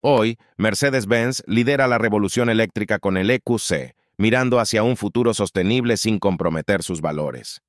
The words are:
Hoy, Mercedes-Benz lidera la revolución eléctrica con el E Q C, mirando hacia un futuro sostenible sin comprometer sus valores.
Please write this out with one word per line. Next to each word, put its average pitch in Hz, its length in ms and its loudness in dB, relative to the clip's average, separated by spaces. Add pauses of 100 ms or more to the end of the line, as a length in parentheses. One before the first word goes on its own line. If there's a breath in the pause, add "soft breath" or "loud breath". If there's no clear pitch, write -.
Hoy, 117 360 2 (180 soft breath)
Mercedes-Benz 117 920 0
lidera 127 400 2
la 120 100 2
revolución 107 520 0
eléctrica 110 500 0
con 95 180 0
el 95 120 0
E 127 100 2
Q 117 200 -2
C, 69 360 -4 (220)
mirando 123 420 2
hacia 107 240 0
un 120 140 0
futuro 117 360 0
sostenible 107 640 0
sin 110 220 0
comprometer 85 640 -2
sus 85 180 -6
valores. 76 680 -6